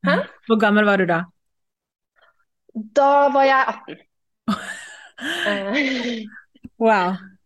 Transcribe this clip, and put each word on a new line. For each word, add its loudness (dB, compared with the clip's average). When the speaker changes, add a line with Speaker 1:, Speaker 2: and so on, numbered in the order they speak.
Speaker 1:
Hæ? 2
Speaker 2:
Hvor 2
gammel 4
var 4
du 2
da? -2
Speaker 1:
Da 4
var 4
jeg 2
atten. -10
Speaker 2:
<laughs> -6
Speaker 1:
Eh. -4
Speaker 2:
Wow. 2